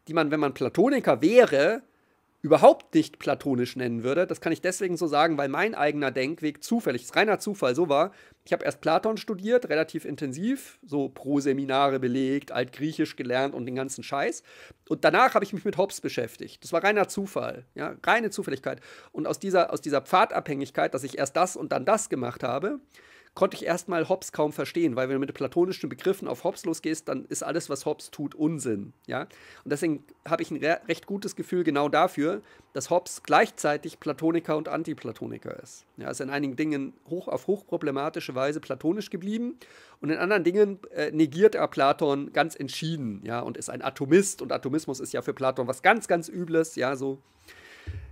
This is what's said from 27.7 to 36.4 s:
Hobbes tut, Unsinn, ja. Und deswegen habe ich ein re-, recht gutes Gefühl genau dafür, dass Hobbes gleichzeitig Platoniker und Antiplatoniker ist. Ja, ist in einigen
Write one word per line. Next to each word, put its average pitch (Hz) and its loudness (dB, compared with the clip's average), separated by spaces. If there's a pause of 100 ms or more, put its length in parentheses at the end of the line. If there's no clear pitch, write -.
Hobbes - -6
tut, 143 -8
Unsinn, 127 -2 (120)
ja. 123 -6 (400)
Und - -12
deswegen 147 -2 (240)
habe 165 -2
ich 165 -8
ein 160 -6
re-, 151 0
recht 165 -4
gutes 202 -8
Gefühl 180 -2
genau 147 2
dafür, 160 2 (320)
dass 135 -8
Hobbes - -2
gleichzeitig 151 0
Platoniker 165 0
und 156 -4
Antiplatoniker 131 -8
ist. - -20 (140)
Ja, 131 -10
ist 127 -8
in 135 -8
einigen 139 -2